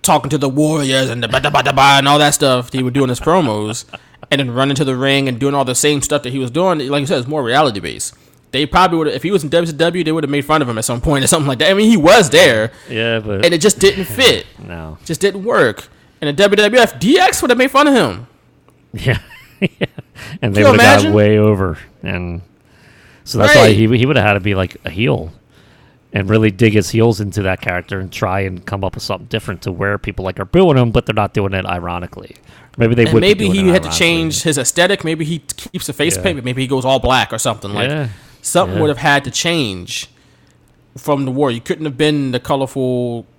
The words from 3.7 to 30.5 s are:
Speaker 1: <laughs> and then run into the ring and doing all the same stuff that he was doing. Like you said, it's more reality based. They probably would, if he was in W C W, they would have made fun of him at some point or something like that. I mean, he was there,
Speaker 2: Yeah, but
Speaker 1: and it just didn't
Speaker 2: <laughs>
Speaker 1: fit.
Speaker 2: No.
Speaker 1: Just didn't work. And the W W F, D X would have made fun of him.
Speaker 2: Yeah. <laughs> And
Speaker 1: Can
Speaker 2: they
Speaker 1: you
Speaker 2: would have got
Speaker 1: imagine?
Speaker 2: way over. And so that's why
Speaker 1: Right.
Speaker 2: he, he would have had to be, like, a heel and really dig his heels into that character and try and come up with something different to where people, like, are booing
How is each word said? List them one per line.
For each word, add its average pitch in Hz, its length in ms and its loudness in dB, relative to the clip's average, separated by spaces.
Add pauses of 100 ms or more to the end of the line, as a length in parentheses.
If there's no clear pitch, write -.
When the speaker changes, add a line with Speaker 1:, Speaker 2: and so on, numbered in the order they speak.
Speaker 1:
<laughs> - 240 -10
and 139 80 0
then 127 120 -4
run 135 180 0
into 139 160 0
the 131 100 -2
ring 139 320 0
and 123 120 -4
doing 139 160 0
all 139 100 0
the 127 80 -4
same 147 300 0
stuff 147 180 -2
that 123 100 -8
he 131 60 -6
was 127 140 -6
doing. 175 260 0 (100)
Like 143 140 -2
you 135 60 -6
said, 160 100 -2
it's 120 100 -4
more 151 160 -4
reality 120 360 0
based. 71 340 -10 (380)
They 139 160 -2
probably 175 320 2
would, 156 80 0
if 131 160 -4
he 170 80 -2
was 185 120 0
in 147 60 -6
W 170 200 0
C 151 60 -10
W, 170 280 0
they 156 80 -2
would 160 120 -2
have 143 80 -4
made 143 140 -2
fun 156 160 0
of 123 80 -2
him 113 80 -4
at 110 80 -6
some 117 160 -4
point 143 240 0
or - 20 0
something 156 200 2
like 135 120 -2
that. 156 120 2
I - 20 2
mean, 214 160 4
he 226 80 6
was 175 320 6
there, 120 420 4 (180)
Speaker 2:
Yeah, 113 300 -2
but 104 240 -4
Speaker 1:
and 170 100 2
it 165 60 -2
just 190 200 2
didn't 190 260 2
Speaker 2:
<laughs> 110 140 -10
Speaker 1:
fit. 196 260 2 (200)
Speaker 2:
No. 80 380 -14
Speaker 1:
Just - 180 -8
didn't 196 220 -2
work. 190 440 0 (340)
And 151 80 -4
the 143 40 -4
W 196 220 4
W 214 260 4
F, 208 180 0
D 247 200 2
X 370 220 2
would 302 80 -2
have 233 80 4
made 254 140 2
fun 285 160 4
of 277 80 4
him. 117 320 0 (680)
Speaker 2:
Yeah. - 260 -2 (400)
<laughs> 196 100 -2 (720)
And - 0 -
Speaker 1:
Can 101 120 -2
Speaker 2:
they 104 80 2
Speaker 1:
you - 60 8
Speaker 2:
would - 120 6
have - 200 8
got - 20 -
Speaker 1:
imagine? 101 120 2
Speaker 2:
way 107 240 4
over. 98 400 2 (260)
And 90 380 -8 (840)
so - 120 -6
that's 175 180 4
why 226 120 8
Speaker 1:
Right. 110 80 4
Speaker 2:
he, 113 220 2
he 120 80 2
would 143 100 0
have 104 100 2
had 104 80 4
to 101 60 0
be, 98 160 -2
like, 92 300 -4
a - 40 -8
heel 95 420 -4 (840)
and 98 160 -4
really 110 220 4
dig 104 220 2
his 107 160 2
heels 110 300 2
into 104 240 -4
that 92 180 -2
character 90 380 -6
and 92 120 -10
try 98 300 -2
and 92 240 -8
come 98 180 -6
up 95 120 -6
with - 80 -12
something 98 240 -10
different 104 360 -8
to 98 80 -6
where 101 260 -4
people, 95 260 -8
like, 95 160 -6
are 98 60 -6
booing 170 320 4